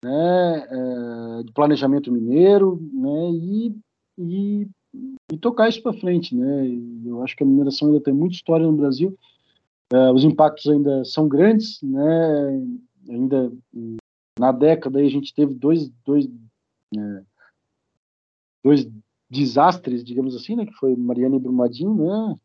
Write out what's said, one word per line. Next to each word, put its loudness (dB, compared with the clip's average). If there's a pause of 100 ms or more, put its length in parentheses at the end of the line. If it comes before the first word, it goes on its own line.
né? 0
É, -8
de -14
planejamento 2
mineiro, 4 (120)
né? -4
E, -4 (420)
e, -4 (640)
e -10
tocar 2
isso -4
pra -4
frente, -2
né? -2
E -10
eu -8
acho -10
que -4
a 2
mineração 4
ainda 4
tem 0
muita 0
história 0
no 2
Brasil. 0 (760)
É, 6
os 4
impactos 4
ainda 2
são -2
grandes, 2
né? 0 (420)
Ainda -2 (840)
na 2
década 2
aí 4
a 4
gente -6
teve 0
dois, 0 (160)
dois, 0 (720)
é, -8 (1400)
dois 4 (420)
desastres, 0
digamos -6
assim, -8
né? -4
Que -18
foi 0
Mariana -2
e 0
Brumadinho, -2
né? -2